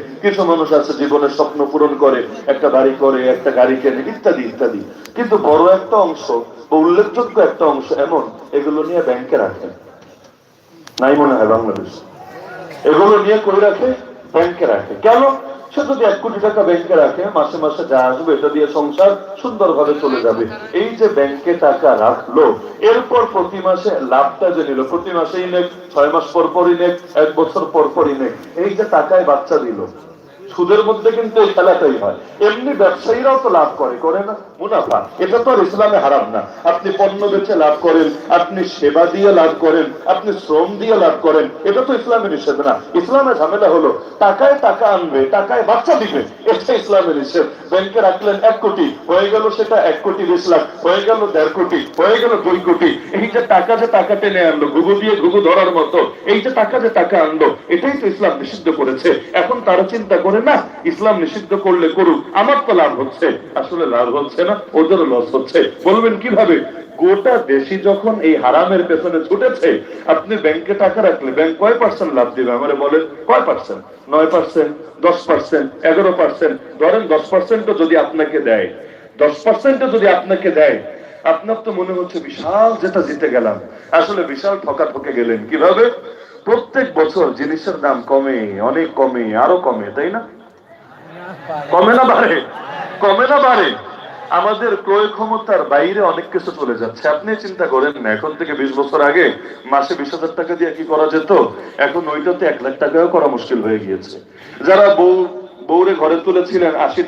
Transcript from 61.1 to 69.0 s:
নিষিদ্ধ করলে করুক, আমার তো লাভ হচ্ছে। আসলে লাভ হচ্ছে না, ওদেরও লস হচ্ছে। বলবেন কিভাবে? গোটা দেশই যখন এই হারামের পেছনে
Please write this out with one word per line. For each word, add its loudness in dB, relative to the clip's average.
নিষিদ্ধ -4
করলে 2
করুক, 2
আমার 2
তো 2
লাভ 2
হচ্ছে। -2
আসলে -4
লাভ 0
হচ্ছে -2
না, -2
ওদেরও 2
লস 0
হচ্ছে। 0
বলবেন 2
কিভাবে? 2
গোটা 2
দেশই 0
যখন 0
এই 4
হারামের 2
পেছনে -2